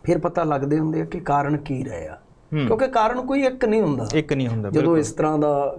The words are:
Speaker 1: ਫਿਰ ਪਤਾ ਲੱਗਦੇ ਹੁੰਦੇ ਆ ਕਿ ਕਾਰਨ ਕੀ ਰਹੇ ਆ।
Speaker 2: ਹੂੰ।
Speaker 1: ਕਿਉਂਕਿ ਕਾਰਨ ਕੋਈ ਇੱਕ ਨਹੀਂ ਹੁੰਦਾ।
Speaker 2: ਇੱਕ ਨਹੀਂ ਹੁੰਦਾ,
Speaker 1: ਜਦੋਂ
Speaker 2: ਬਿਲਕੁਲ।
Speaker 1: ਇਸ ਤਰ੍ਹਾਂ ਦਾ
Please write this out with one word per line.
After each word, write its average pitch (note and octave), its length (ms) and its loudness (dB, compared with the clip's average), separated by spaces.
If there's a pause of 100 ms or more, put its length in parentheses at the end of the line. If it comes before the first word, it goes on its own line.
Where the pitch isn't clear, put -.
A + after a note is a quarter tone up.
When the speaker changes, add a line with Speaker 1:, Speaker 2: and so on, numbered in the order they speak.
Speaker 1:
ਫਿਰ E3+ 140 2
ਪਤਾ E3+ 260 0
ਲੱਗਦੇ D3 340 0
ਹੁੰਦੇ D#3+ 220 0
ਆ D#3+ 40 -4
ਕਿ F3 160 -8
ਕਾਰਨ C#3+ 360 0
ਕੀ C3+ 280 -6
ਰਹੇ G2+ 240 -10
ਆ। - 100 -16 (360)
Speaker 2:
ਹੂੰ। C#3+ 120 0
Speaker 1:
ਕਿਉਂਕਿ A3+ 200 2
ਕਾਰਨ B3 400 0
ਕੋਈ C#4 160 0
ਇੱਕ B3+ 220 0
ਨਹੀਂ A3 180 4
ਹੁੰਦਾ। B2+ 320 -2
Speaker 2:
ਇੱਕ D3+ 180 0
ਨਹੀਂ C3+ 160 0
ਹੁੰਦਾ, A2 200 -2
Speaker 1:
ਜਦੋਂ D3+ 120 2
Speaker 2:
ਬਿਲਕੁਲ। E3 180 4
Speaker 1:
ਇਸ D3 140 0
ਤਰ੍ਹਾਂ D#3 260 0
ਦਾ C#3+ 400 0